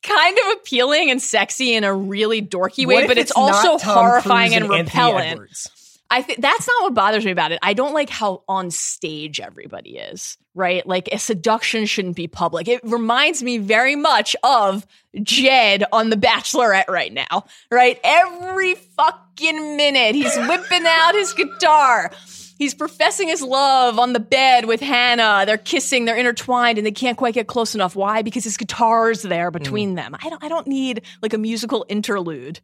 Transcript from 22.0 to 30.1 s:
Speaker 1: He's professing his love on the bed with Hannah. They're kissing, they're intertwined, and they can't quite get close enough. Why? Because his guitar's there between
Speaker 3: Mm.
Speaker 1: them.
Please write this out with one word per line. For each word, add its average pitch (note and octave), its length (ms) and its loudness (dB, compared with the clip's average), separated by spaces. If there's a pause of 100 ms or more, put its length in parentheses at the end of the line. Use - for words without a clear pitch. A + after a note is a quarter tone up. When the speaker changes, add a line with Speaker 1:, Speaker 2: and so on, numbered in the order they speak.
Speaker 1:
He's C#4+ 140 -4
professing D#4+ 560 -2
his D#4+ 140 -4
love C4 560 2
on B3 160 2
the A#3+ 60 0
bed C4 440 4
with A3+ 160 -2
Hannah. A#3+ 640 2
They're G#3+ 140 0
kissing, B3+ 480 -2
they're A3+ 100 0
intertwined, A#3+ 640 0
and G#3+ 80 -4
they G#3+ 40 -2
can't A#3+ 280 -6
quite A#3 160 -2
get A3+ 140 -4
close A3+ 260 -4
enough. F#3 200 -2
Why? G3+ 280 -2
Because A3 220 -6
his A3 120 -8
guitar's A3+ 640 0
there F3 300 -4
between F3+ 420 -6
Speaker 3:
Mm. F3+ 40 -6
Speaker 1:
them. D3 260 -10